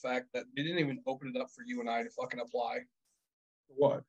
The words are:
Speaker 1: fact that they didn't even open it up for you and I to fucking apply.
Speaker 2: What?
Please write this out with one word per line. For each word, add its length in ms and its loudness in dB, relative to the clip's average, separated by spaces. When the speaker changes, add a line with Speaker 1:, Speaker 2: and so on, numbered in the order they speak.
Speaker 1:
fact 320 0
that 120 -2
they 60 2
didn't 160 2
even 260 2
open 300 -4
it 40 0
up 160 -4
for 120 -16
you 140 -4
and 80 -4
I 120 2
to 80 -6
fucking 200 -4
apply. 400 -2
Speaker 2:
What? 420 4